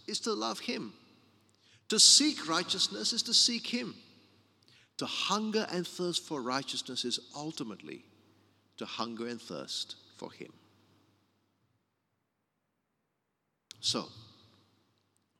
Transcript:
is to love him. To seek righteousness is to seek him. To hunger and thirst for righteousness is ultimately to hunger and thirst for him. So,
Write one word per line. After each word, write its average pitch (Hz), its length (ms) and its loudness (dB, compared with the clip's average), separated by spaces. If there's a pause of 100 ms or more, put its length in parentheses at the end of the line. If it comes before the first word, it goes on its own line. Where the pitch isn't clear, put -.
is 214 140 -2
to 226 120 0
love 220 260 -2
him. 214 340 -6 (920)
To 220 140 2
seek - 480 8
righteousness 185 640 0
is 226 100 0
to 233 100 -4
seek 233 340 4
him. 233 280 -4 (1000)
To - 80 -4
hunger 214 640 0
and 175 160 -2
thirst 175 360 -2
for 147 180 -4
righteousness 127 640 -2
is 120 120 0 (160)
ultimately 113 680 -8 (720)
to 113 100 -8
hunger 117 420 -4
and 120 140 -8
thirst - 540 -8 (220)
for - 140 -12
him. - 200 -16 (3250)
So, - 300 0 (1300)